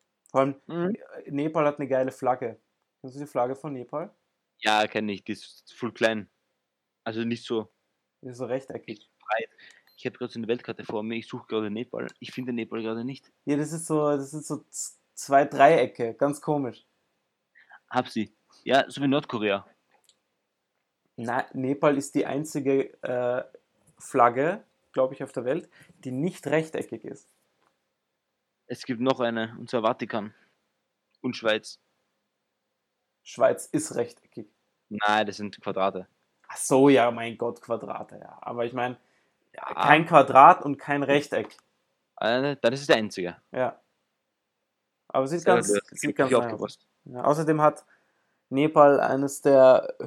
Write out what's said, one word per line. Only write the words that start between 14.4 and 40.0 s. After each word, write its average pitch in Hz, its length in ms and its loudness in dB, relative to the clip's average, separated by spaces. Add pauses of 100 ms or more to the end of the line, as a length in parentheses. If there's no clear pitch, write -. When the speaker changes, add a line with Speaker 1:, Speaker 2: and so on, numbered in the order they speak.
Speaker 1:
so 147 240 -8
z-, - 300 -12 (160)
zwei 139 300 4
Dreiecke. 131 680 4
Ganz 143 260 -2
komisch. 139 440 -4 (1040)
Speaker 2:
Hab 123 200 -2
sie. 107 260 -6 (300)
Ja, 127 260 2
so 135 100 -12
wie 143 60 0
Nordkorea. 107 580 -2 (1500)
Speaker 1:
Na, 120 360 -4
Nepal 139 460 0
ist - 160 -6
die 143 100 0
einzige, 139 760 -2
äh, 123 420 -2 (540)
Flagge, 135 680 2 (280)
glaub 131 200 0
ich, 139 100 -14
auf 131 100 -10
der 120 120 -8
Welt, 147 240 -4 (360)
die 131 60 -10
nicht 151 360 -6
rechteckig - 580 -2
ist. - 240 -16 (1400)
Speaker 2:
Es - 200 -12
gibt 117 140 -6
noch 131 200 0
eine, 113 380 -4
und 123 100 -16
zwar 120 140 -2
Vatikan 110 500 -4 (880)
und 123 160 -6
Schweiz. 110 420 -4 (1400)
Speaker 1:
Schweiz - 440 0
ist - 280 -4
rechteckig. - 520 -8 (420)
Speaker 2:
Nein, 104 380 2
das 101 100 -8
sind 104 240 -12
Quadrate. 92 480 -4 (400)
Speaker 1:
Ach - 80 -16
so, 135 320 4
ja, 120 220 6
mein 117 280 -8
Gott, 117 220 -6
Quadrate, - 580 -8
ja. - 220 -20
Aber 120 240 -6
ich 120 80 -6
mein, 123 240 -6 (580)
Speaker 2:
Ja. - 200 -12
Speaker 1:
kein 147 320 4